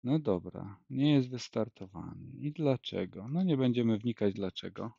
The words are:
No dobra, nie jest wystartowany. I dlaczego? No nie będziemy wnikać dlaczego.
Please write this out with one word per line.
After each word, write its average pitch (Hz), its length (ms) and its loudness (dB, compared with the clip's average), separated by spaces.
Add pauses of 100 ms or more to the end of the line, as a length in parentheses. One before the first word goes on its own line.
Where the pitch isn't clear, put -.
No 139 140 2
dobra, 95 640 -2 (100)
nie 139 220 4
jest 131 180 4
wystartowany. 107 1080 -8
I 147 120 -4
dlaczego? 110 760 -2
No 165 140 0
nie 170 140 4
będziemy 120 420 4
wnikać 110 360 0
dlaczego. 98 640 -6